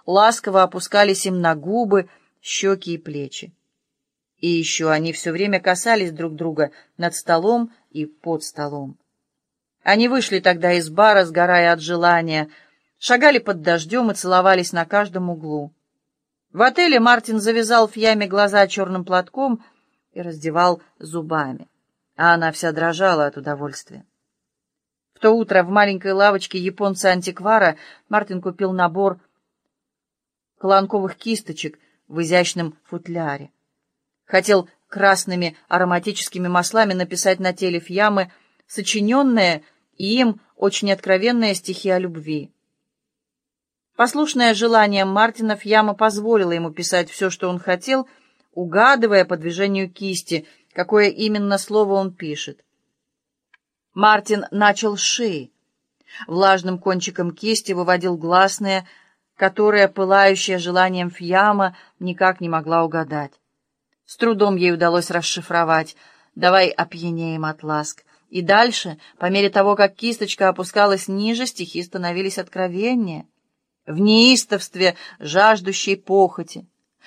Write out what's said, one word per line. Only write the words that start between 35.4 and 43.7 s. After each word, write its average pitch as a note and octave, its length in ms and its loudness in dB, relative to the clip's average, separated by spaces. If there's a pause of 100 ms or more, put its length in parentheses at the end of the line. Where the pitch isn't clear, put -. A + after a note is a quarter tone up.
ароматическими F3+ 800 -2
маслами F#3 460 0
написать F#3 460 -2
на F#3 120 -2
теле F3+ 280 -4
Фьямы F#3+ 500 -2 (360)
сочинённые G#3+ 960 0 (320)
им A3+ 440 -2 (160)
очень G3 360 -2
откровенные G3+ 640 0
стихи F#3 360 -6
о F#3 80 2
любви. D#3 540 -8 (1400)